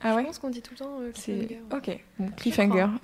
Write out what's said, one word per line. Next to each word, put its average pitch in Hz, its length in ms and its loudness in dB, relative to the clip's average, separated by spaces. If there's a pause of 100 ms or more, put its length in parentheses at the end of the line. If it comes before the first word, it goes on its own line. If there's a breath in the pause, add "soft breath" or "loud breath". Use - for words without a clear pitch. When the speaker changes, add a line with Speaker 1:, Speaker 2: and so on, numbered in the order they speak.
Speaker 1:
Ah 226 100 4
Speaker 2:
Je 220 60 6
Speaker 1:
ouais ? 240 60 2
Speaker 2:
pense 320 160 -6
qu'on 277 100 -4
dit 240 120 -6
tout - 120 -16
le 247 60 -16
temps, 277 220 -8
euh, 240 120 -6
Speaker 1:
C'est, 220 200 -6
Speaker 2:
cliffhanger, 226 280 -4 (100)
ouais. 277 60 -2
Speaker 1:
ok. 262 220 -6 (200)
Bon, 190 80 -2
Speaker 2:
Je - 140 -10
Speaker 1:
cliffhanger. 208 280 4
Speaker 2:
crois. 190 220 6 (120)